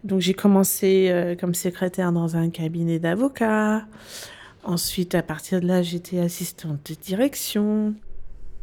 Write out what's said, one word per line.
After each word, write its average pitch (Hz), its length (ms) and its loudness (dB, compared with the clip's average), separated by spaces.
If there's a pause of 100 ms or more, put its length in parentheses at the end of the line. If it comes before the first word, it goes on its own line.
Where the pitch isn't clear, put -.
Donc, 190 160 2
j'ai 180 140 2
commencé, 190 760 4
euh, 175 260 0
comme 175 180 -2
secrétaire 180 580 -2
dans 170 240 2
un 165 140 2
cabinet 165 500 -2
d'avocats. 214 840 0 (760)
Ensuite, 175 520 -2
à 165 80 2
partir 170 380 -4
de 175 60 -2
là, 180 140 4
j'étais 175 380 -4
assistante 170 720 -4
de 156 40 -8
direction. 214 960 0 (680)